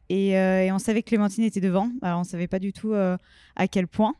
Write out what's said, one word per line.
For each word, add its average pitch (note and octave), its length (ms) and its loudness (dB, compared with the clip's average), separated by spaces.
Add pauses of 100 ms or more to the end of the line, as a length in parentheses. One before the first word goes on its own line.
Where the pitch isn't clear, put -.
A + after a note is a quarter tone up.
(100)
Et, G3 280 0
euh, F#3+ 260 4
et F#3 80 2
on F#3+ 60 0
savait A3 240 0
que - 60 -10
Clémentine G#3 340 2
était G#3 200 0
devant. G3 280 2 (120)
Alors, F3 180 -2
on F3 40 -2
savait F3 240 -6
pas F#3+ 100 -2
du F#3+ 160 -6
tout, A3 180 -6
euh, F#3 240 0 (400)
à F#3 100 0
quel F3+ 220 -2
point, G#3+ 320 0